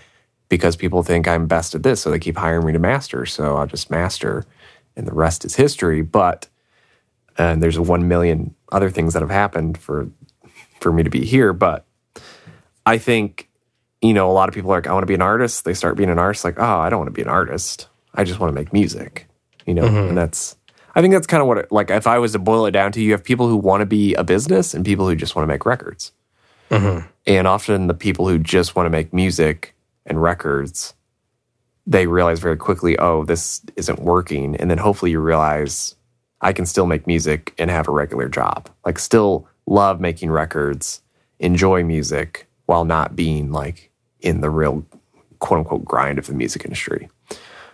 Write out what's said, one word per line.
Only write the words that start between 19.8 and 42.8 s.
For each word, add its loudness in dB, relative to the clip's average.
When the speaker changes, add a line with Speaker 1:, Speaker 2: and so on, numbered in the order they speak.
Speaker 2:
Mm-hmm. 2
Speaker 1:
And 0
that's, -4
I 4
think 6
that's 2
kinda 2
what 2
it, -4
like, 2
if 0
I 4
was 0
to 0
boil 2
it 2
down 2
to, -4
you 2
have 0
people 2
who 4
wanna 2
be 2
a 0
business 2
and -2
people 2
who 2
just -4
wanna 0
make -2
records. -6
Speaker 2:
Mm-hmm. 0
Speaker 1:
And 4
often 2
the 2
people -2
who 2
just 0
wanna 2
make -2
music 0
and -2
records, -2
they 4
realize 2
very 0
quickly, 0
"Oh, 2
this -4
isn't -6
working." 0
And -2
then 2
hopefully 0
you 0
realize, -2
"I 2
can -2
still 0
make -2
music -2
and 0
have -2
a -2
regular -2
job." -4
Like, -4
still 2
love 4
making -4
records, -4
enjoy 2
music, -4
while 2